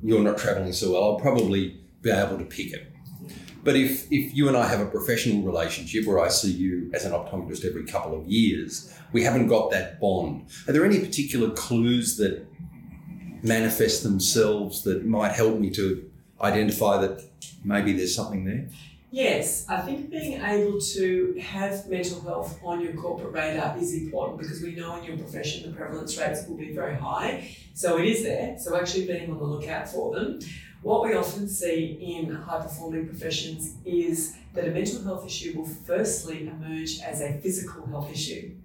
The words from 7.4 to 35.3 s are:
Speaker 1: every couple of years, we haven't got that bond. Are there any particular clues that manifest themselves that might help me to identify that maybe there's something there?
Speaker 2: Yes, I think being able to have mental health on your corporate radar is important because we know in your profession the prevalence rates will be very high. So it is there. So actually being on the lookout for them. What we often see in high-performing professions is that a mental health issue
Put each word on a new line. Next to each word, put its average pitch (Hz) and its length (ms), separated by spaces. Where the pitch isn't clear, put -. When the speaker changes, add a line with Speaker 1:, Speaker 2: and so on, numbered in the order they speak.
Speaker 1:
every 85 200
couple 80 340
of 78 80
years, - 680
we 117 120
haven't 120 240
got 110 240
that 92 280
bond. 87 460
Are 139 40
there 151 120
any 202 160
particular 131 500
clues 120 680
that - 280
manifest 113 600
themselves 104 800
that 92 200
might 107 280
help 110 260
me 98 120
to 95 380
identify 101 600
that 95 200
maybe 101 280
there's 92 220
something 101 300
there? 110 240
Speaker 2:
Yes, - 600
I 190 100
think 285 300
being 277 340
able 202 340
to 185 600
have 196 480
mental 175 320
health 165 420
on 175 200
your 165 100
corporate 165 400
radar 156 460
is 160 160
important 160 440
because 156 220
we 170 140
know 170 220
in 170 80
your 165 120
profession - 540
the - 60
prevalence - 420
rates - 280
will - 120
be 151 160
very 147 200
high. - 600
So 170 260
it 170 60
is - 180
there. - 360
So 175 180
actually 180 300
being 165 240
on 151 80
the 147 60
lookout 147 440
for - 260
them. - 260
What 226 220
we 214 100
often 202 340
see 165 520
in 165 320
high-performing 160 760
professions - 680
is 170 520
that 170 160
a - 20
mental 202 320
health 190 240
issue 165 320